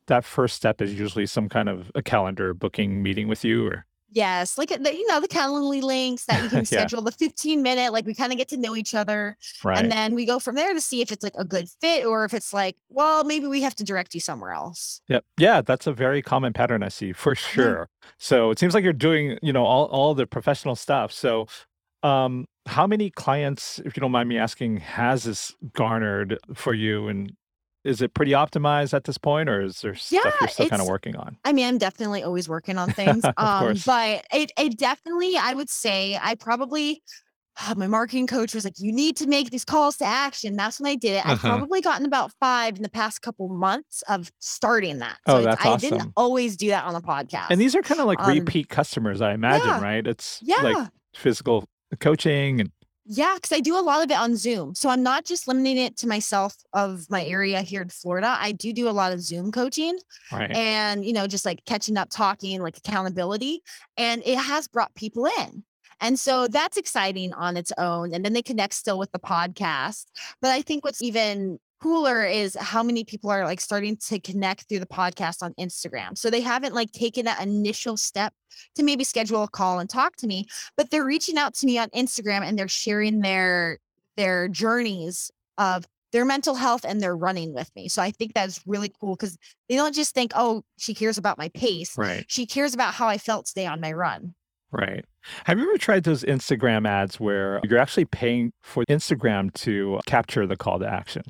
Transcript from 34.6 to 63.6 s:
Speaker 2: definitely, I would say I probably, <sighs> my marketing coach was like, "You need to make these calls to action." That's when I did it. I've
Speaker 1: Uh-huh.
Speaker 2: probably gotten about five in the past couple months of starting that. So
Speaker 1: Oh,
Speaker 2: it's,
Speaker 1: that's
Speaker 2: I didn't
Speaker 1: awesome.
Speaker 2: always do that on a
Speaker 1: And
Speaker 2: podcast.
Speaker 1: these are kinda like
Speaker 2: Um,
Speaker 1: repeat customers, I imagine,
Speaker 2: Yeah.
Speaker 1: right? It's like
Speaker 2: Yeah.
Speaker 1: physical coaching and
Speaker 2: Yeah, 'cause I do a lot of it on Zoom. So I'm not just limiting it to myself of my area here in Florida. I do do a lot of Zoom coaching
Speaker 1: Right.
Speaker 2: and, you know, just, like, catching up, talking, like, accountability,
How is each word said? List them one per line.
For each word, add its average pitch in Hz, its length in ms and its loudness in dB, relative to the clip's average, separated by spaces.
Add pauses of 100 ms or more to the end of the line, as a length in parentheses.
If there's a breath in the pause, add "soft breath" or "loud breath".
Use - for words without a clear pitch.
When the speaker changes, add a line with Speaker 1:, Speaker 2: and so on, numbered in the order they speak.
Speaker 2:
definitely, 339 580 0
I 262 180 2
would 269 160 -4
say 196 500 -2
I 220 140 0
probably, 277 680 -2 (540 loud breath)
<sighs> 208 200 -4
my 196 120 0
marketing 233 380 0
coach 233 280 -2
was 214 100 -4
like, 190 140 -6
"You 208 140 -4
need 294 260 2
to 302 100 -2
make 285 220 2
these 240 140 -6
calls 294 340 4
to 294 80 -2
action." 233 500 -2
That's 208 240 -2
when 285 100 -2
I 285 60 0
did 220 220 0
it. 190 80 -2
I've 127 160 2
Speaker 1:
Uh-huh. 123 220 2
Speaker 2:
probably 370 180 0
gotten 294 240 0
about 262 340 0
five 240 360 2
in 202 60 -8
the 202 80 -6
past 214 320 -4
couple 196 260 -8
months 190 600 -2
of 185 320 -2
starting 202 600 0
that. 117 260 -8
So 135 120 8
Speaker 1:
Oh, 117 40 6
Speaker 2:
it's, 113 120 4
Speaker 1:
that's 113 100 0
Speaker 2:
I 113 120 6
didn't 110 280 0
Speaker 1:
awesome. 107 120 -12
Speaker 2:
always 240 400 2
do 208 140 -2
that 180 140 2
on 170 120 -6
a 170 60 -6 (480)
Speaker 1:
And 180 100 6
Speaker 2:
podcast. - 0 -
Speaker 1:
these 254 140 6
are 370 80 4
kinda 294 220 0
like 202 140 4
Speaker 2:
Um, 98 80 0
Speaker 1:
repeat 156 420 2
customers, 110 520 0
I 107 140 2
imagine, 123 420 4
Speaker 2:
Yeah. - 20 -2
Speaker 1:
right? 107 280 -2
It's - 380 -6 (120)
like 427 220 4
Speaker 2:
Yeah. 233 100 -4 (260)
Speaker 1:
physical 117 500 2 (360)
coaching 143 600 2
and 98 120 -2 (340)
Speaker 2:
Yeah, 294 360 0
'cause - 100 -4
I 320 80 2
do 320 180 2
a 381 40 2
lot 302 200 2
of 285 80 0
it 294 80 4
on 233 180 2
Zoom. 196 380 -2
So - 140 0
I'm 254 140 4
not 262 240 2
just 349 200 -6
limiting 262 300 2
it 254 220 0
to 240 100 -6
myself 208 480 0 (160)
of 190 380 -2
my 190 160 0
area 196 340 0
here 196 220 -6
in 180 80 -10
Florida. 185 500 -2
I - 120 -2
do 214 200 -6
do 233 160 -2
a 220 40 0
lot 190 200 0
of 180 80 -6
Zoom 175 320 -6
coaching 311 460 -2 (320 loud breath)
Speaker 1:
Right. 208 240 -4
Speaker 2:
and, 214 500 0
you 226 80 -2
know, 202 140 0
just, 196 180 -4
like, 175 220 -4
catching 214 320 -2
up, 185 120 -2
talking, 196 520 -2
like, 165 160 -6
accountability, 202 840 -4 (360 loud breath)